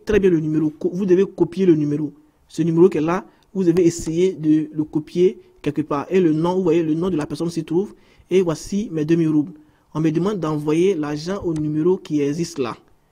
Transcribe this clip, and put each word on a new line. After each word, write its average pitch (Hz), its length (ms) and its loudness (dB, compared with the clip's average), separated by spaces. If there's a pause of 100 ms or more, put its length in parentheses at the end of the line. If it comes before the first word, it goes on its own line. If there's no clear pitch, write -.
très 214 160 0
bien 190 120 4
le 160 100 2
numéro. 156 280 0
Co-, - 220 -4
vous 185 140 -4
devez 185 200 4
copier 185 400 0
le 170 100 6
numéro. 147 360 -2 (380)
Ce - 120 -4
numéro 165 280 6
qui - 80 -4
est 147 40 0
là, 170 240 -2 (280)
vous 190 100 -2
devez 170 240 4
essayer 170 460 0
de 156 400 0
le 156 100 -4
copier 175 560 -2 (220)
quelque 151 200 -4
part. 143 280 -6
Et 185 100 2
le 165 140 4
nom, 165 220 0
vous 185 80 0
voyez, 165 200 2
le 156 100 -2
nom 165 160 -2
de 180 60 -2
la 151 100 -2
personne 165 240 -6
s'y 165 140 -6
trouve. 180 320 -4 (340)
Et 185 120 2
voici 190 500 -4
mes 156 140 -4
deux 165 100 2
mille 165 140 2
roubles. 156 240 0 (400)
On 156 80 -4
me 160 100 2
demande 180 280 -2
d'envoyer 156 540 0
l'argent 151 500 -6
au 170 100 -2
numéro 156 440 0
qui 151 240 -4
existe 151 380 -4
là. 117 180 -6 (340)